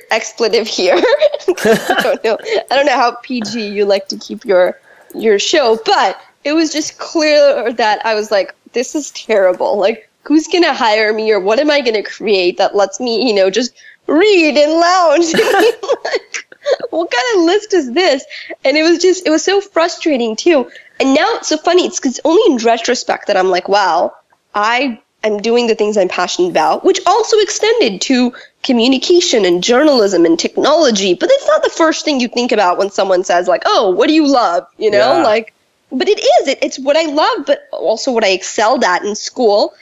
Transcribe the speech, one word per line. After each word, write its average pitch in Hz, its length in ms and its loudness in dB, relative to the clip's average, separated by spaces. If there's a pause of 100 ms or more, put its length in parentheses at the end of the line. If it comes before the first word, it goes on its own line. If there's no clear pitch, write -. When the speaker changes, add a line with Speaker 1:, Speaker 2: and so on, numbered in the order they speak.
(120)
Speaker 1:
expletive 226 560 -2
here. 277 280 0
<laughs> 349 60 0 (640)
I 226 380 0
don't - 200 -2
know. 220 140 -2 (320)
I 254 60 0
don't 277 100 2
know 294 100 2
how 240 160 2 (120)
P 247 180 -8
G 214 260 -8
you 202 180 -2
like 196 240 0
to 202 80 -8
keep - 280 -14
your, 185 340 0 (360)
your 202 240 0
show, 226 460 0
but 277 340 0 (240)
it 285 100 -2
was 320 180 0
just 294 280 -8
clear 294 720 2
that 220 320 -2
I 226 100 -2
was 214 160 -6
like, 196 220 -2 (200)
"This 240 220 -6
is 294 160 -8
terrible. 190 640 0
Like, 208 320 -2 (140)
who's 311 240 0
gonna 330 260 2
hire 220 400 0
me, 220 180 -2
or 208 80 2
what 214 200 0
am 302 120 0
I 285 100 2
gonna 220 220 -2
create 185 540 -2
that 190 180 0
lets 196 240 0
me, 233 280 -2
you 220 60 2
know, 190 160 2
just 233 240 -2 (340)
read 330 500 2
and 294 160 2
lounge?" 339 680 2
<laughs> 453 40 4 (600)
Like, - 420 -8 (460)
what 330 180 -4
kind 494 140 -2 (140)
of 339 80 4
list 415 280 0
is 277 200 0
this? 285 300 0 (400)
And 277 140 2
it 311 60 2
was 339 160 2
just, 359 260 0
it 302 60 0
was 311 120 0
so 392 180 0
frustrating 311 720 -2
too. 277 340 2 (300)
And 269 160 2
now 320 200 2
it's - 120 -10
so 311 100 -2
funny. 349 300 2
It's - 120 -10
'cause 247 240 -4
only 349 300 4
in 247 100 -2
retrospect 233 640 -2
that - 100 0
I'm 185 120 0
like, 180 180 -2
"Wow, 185 460 0 (400)
I 233 460 -2 (240)
am 214 180 -2
doing 233 240 0
the 226 80 0
things 214 240 -2
I'm 185 100 2
passionate 180 420 -2
about," 160 360 0
which 370 220 2
also 440 320 2
extended 415 600 0
to 247 300 0 (300)
communication 262 800 2
and 180 200 0
journalism 226 600 2
and 165 140 4
technology. 220 800 0
But - 160 0
it's 554 160 0
not 622 160 2
the 480 80 0
first 320 340 0
thing 285 140 -2
you 240 80 -2
think 247 240 -4
about 190 260 2
when 196 140 -2
someone 190 320 0
says, 180 240 0
like, - 180 0
"Oh, 311 240 2
what 196 180 2
do 302 60 2
you 311 140 2
love?" 202 380 0 (120)
You 214 140 0
know, 214 260 2
Speaker 2:
Yeah. 330 60 0
Speaker 1:
like, 226 300 0 (380)
but 330 160 -4
it 403 120 2
is. 508 280 2
It, 269 140 -2
it's - 180 -4
what 277 160 0
I 330 100 2
love, 311 420 -2
but - 160 0 (100)
also 214 380 -4
what 226 120 0
I 196 60 2
excelled 226 540 0
at 180 200 0
in 208 120 -6
school. 226 680 0